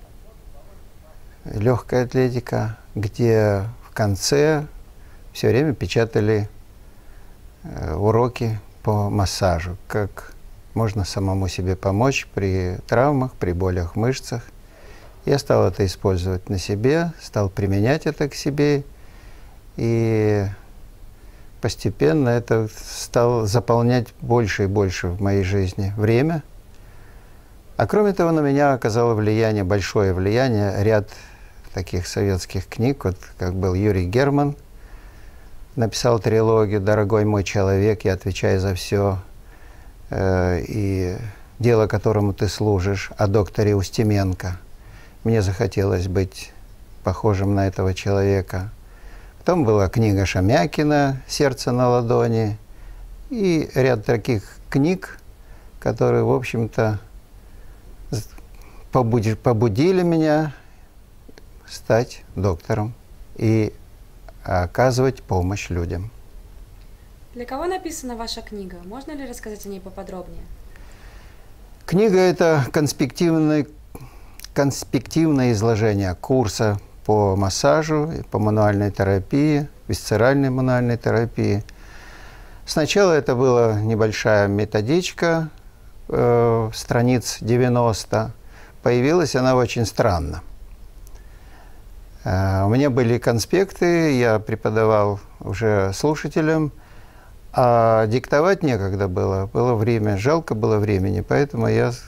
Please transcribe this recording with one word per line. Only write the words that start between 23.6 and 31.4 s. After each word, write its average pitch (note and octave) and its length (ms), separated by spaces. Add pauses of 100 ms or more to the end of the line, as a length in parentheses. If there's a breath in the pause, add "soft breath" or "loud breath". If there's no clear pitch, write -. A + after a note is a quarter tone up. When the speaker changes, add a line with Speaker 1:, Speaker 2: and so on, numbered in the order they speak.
Speaker 1:
больше A#2+ 440
и - 20
больше G2 400
в F2 120
моей G2 240
жизни G2 540
время. B2 460 (1300 soft breath)
А A2 120
кроме G3+ 260
того, E3+ 180
на D#3+ 80
меня C#3+ 340
оказало A#2+ 420
влияние, G#2+ 480
большое G2 500
влияние, G#2 680
ряд G#2+ 260 (640 loud breath)